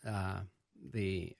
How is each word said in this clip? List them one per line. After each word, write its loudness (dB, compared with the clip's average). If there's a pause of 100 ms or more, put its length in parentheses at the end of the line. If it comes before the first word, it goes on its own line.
uh, 0 (500)
the 2